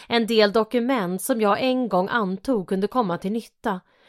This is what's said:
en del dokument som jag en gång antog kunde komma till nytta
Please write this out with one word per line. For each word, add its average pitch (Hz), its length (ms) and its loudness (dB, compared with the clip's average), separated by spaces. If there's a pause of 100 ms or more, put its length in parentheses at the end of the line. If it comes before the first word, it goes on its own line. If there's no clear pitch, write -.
en 233 180 0
del 214 260 4
dokument 220 680 0
som 233 180 -2
jag 208 200 2
en 254 280 0
gång 185 220 0
antog 202 580 -2
kunde 190 180 0
komma 196 320 -2
till 196 140 -4
nytta 220 480 -6 (280)